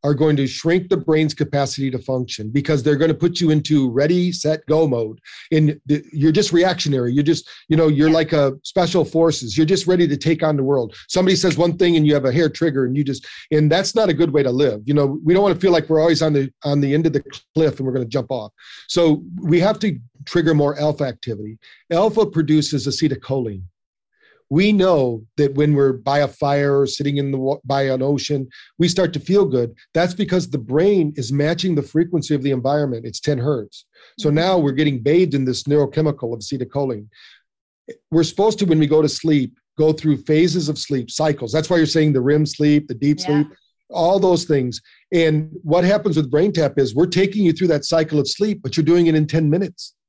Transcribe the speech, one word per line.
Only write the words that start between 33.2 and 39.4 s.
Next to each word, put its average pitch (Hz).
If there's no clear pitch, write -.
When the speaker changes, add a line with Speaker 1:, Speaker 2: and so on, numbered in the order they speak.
Speaker 1:
ten 147
hertz. 123
So 208
Speaker 2:
Mm-hmm. 143
Speaker 1:
now 180
we're 143
getting 135
bathed 156
in 135
this 127
neurochemical 147
of 110
acetylcholine. 123
We're 160
supposed 214
to, 202
when 160
we 147
go 151
to 151
sleep, 147